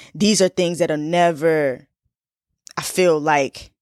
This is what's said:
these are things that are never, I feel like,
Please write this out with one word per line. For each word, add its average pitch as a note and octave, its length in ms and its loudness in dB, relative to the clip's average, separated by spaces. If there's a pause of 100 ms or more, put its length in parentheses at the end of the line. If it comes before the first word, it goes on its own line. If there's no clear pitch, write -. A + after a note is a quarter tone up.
(160)
these F#3 260 2
are F3+ 80 4
things F3 300 -4
that E3+ 100 0
are D#3 80 -4
never, D#3 880 0 (880)
I C#3 60 -6
feel E3+ 380 0
like, C#3+ 520 -2 (100)